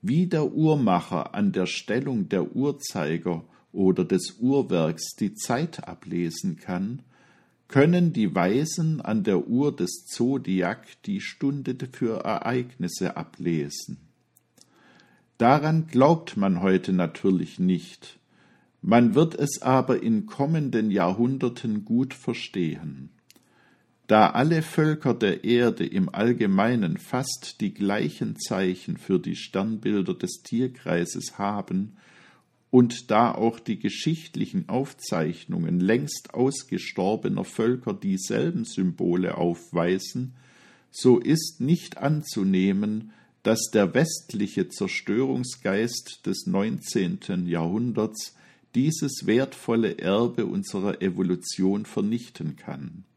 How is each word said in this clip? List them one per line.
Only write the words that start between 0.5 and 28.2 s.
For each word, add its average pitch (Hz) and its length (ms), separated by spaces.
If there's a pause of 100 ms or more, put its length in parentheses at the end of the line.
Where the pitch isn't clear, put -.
Uhrmacher 110 800
an 101 180
der 92 140
Stellung 120 640
der 92 260
Uhrzeiger 82 880 (280)
oder 92 320
des - 360
Uhrwerks 92 760
die 101 180
Zeit - 520
ablesen 87 720
kann, 98 460 (640)
können 170 440
die 101 220
Weisen 143 680
an 107 240
der 98 240
Uhr 143 260
des - 320
Zodiac 104 1000
die 101 160
Stunde 139 560 (140)
für 113 340
Ereignisse 110 920
ablesen. 80 800 (1400)
Daran 151 480
glaubt 156 500
man 95 240
heute 95 320
natürlich 90 680
nicht. 92 600 (640)
Man 117 320
wird 160 200
es - 280
aber 131 400
in 110 240
kommenden 139 640
Jahrhunderten 110 920
gut 123 280
verstehen. 80 960 (1000)
Da 107 240
alle 160 300
Völker 156 540
der 101 300
Erde 117 420
im 92 280
Allgemeinen 107 840
fast - 640
die 101 120
gleichen 107 640